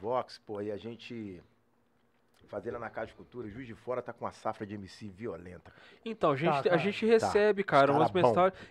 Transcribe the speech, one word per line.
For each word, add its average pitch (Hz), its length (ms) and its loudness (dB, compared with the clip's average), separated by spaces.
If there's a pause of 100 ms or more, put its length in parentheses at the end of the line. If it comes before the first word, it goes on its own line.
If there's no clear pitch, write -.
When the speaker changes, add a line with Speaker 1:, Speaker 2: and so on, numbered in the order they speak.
Speaker 1:
Vox, 123 380 -4
pô, 104 240 -10
e 104 80 -6
a 104 60 -8
gente 107 680 -14 (1040)
fazendo 110 320 -8
na 113 100 -8
Casa 110 200 -10
de - 40 -20
Cultura, 113 340 -14
Juiz 117 200 -14
de 113 80 -14
Fora 123 260 -6
tá - 100 -12
com - 140 -12
uma 98 80 -4
safra - 320 -8
de 101 100 -10
M 98 140 -12
C - 220 -18
violenta. 90 600 -12 (320)
Speaker 2:
Então, 214 280 0
a 139 60 2
gente, 160 140 0
Speaker 3:
Tá, 143 100 2
Speaker 2:
a - 20 -6
Speaker 3:
cara. 175 160 4
Speaker 2:
gente 202 260 -2
recebe, 208 580 4
Speaker 1:
Tá. - 100 -4
Speaker 2:
cara, 139 160 8
Speaker 1:
Cara 143 100 4
Speaker 2:
umas 160 120 4
Speaker 1:
bom. 180 160 2
Speaker 2:
mensagens. 180 320 4 (120)